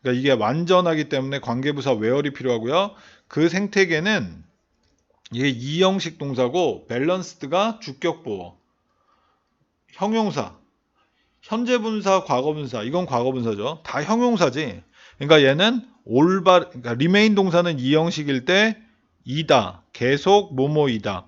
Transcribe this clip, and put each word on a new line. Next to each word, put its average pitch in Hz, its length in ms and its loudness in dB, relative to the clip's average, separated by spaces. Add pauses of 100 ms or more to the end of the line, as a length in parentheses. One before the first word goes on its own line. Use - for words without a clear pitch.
그러니까 127 200 -2
이게 135 120 2
완전하기 160 760 0
때문에 135 320 -4
관계부사 135 520 -2
where이 127 400 0
필요하고요. 131 600 -2 (320)
그 156 220 0
생태계는 170 1000 -2 (840)
이게 127 160 -2
이형식 156 720 -2
동사고 131 680 -2
밸런스드가 180 960 -4
주격 160 400 -6
보어. 92 360 -10 (1300)
형용사. 202 640 -4 (840)
현재 240 360 -2
분사, 202 460 0
과거 143 300 0
분사. 127 280 -8
이건 160 240 -2
과거 127 260 -2
분사죠. 117 520 -4
다 - 180 -6
형용사지. 156 800 0 (360)
그러니까 151 300 6
얘는 208 380 2 (180)
올바-, 175 680 4
그러니까 120 220 -10
remain 190 420 4
동사는 175 440 2
이형식일 143 680 0
때 214 360 2 (440)
이다, 127 580 0 (100)
계속 170 640 2
뭐뭐이다. 127 720 -2